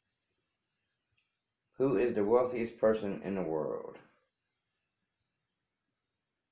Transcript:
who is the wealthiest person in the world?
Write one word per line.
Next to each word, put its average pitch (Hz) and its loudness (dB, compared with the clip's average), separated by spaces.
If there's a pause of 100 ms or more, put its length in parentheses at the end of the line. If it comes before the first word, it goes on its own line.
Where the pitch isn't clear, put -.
(1800)
who 131 2
is 117 2
the 104 2
wealthiest 113 0
person 107 0
in 95 -4
the 95 -2
world? 78 -6 (2500)